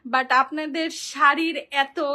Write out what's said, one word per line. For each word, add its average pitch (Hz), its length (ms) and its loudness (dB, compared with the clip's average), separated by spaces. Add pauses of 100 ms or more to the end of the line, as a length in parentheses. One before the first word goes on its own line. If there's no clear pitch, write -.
But 254 260 0
আপনাদের 302 560 0
শাড়ির 302 720 0 (120)
এত, 277 280 -2 (160)